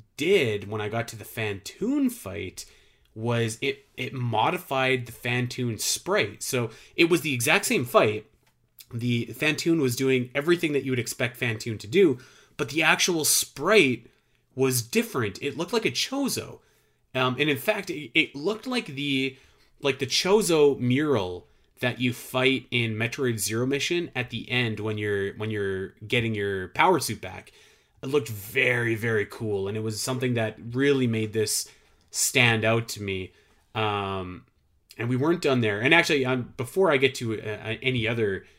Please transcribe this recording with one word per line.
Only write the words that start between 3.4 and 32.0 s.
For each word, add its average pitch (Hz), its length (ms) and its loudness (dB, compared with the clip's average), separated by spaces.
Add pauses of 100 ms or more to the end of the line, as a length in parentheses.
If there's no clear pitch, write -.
it, 139 260 -4 (100)
it 127 160 -8
modified 131 920 0
the - 60 -16
Phantoon 123 640 -2
sprite. - 640 -2
So 120 280 -2 (240)
it 165 160 4
was 165 120 4
the 151 120 -2
exact 151 300 2
same 190 200 0
fight. 113 420 4 (640)
The 120 340 0
Phantoon 151 540 0
was 127 160 2
doing 131 400 2
everything 160 360 2
that 139 120 0
you 131 80 -2
would 123 80 0
expect 120 360 -4
Phantoon 113 420 -4
to 104 100 -14
do, 147 300 6 (380)
but 139 120 -4
the 156 160 -2
actual 170 400 2
sprite 143 800 2 (480)
was 127 280 2
different. 120 600 -2
It 143 140 -6
looked 170 160 -6
like 226 120 0
a 175 60 2
Chozo. - 720 -4 (520)
Um, 131 240 0
and 147 140 0
in 143 60 2
fact, 202 340 -4
it, 151 240 -8
it 151 220 2
looked 196 320 -6
like 247 180 -4
the, 135 500 -2 (440)
like 139 180 0
the 139 80 -2
Chozo 160 720 4
mural 123 720 0 (320)
that 120 200 -2
you 123 120 2
fight 127 580 0
in 117 240 0
Metroid 120 440 -2
Zero 110 280 -2
Mission 143 480 -2
at 123 160 -6
the - 180 -8
end 117 300 -2
when 107 180 -4
you're, 101 380 -2
when 107 160 -6
you're 98 440 -4 (120)
getting 113 300 0
your 98 320 -4
power 165 320 4
suit 110 200 -6
back. 92 300 -14 (520)
It 135 60 -8
looked 143 200 0
very, 117 680 0
very 110 280 0
cool, 101 420 -4
and 107 120 -4
it - 20 -4
was 110 180 -6
something 127 360 -2
that 110 240 -2 (140)
really 135 340 4
made 110 260 0
this 107 340 0 (440)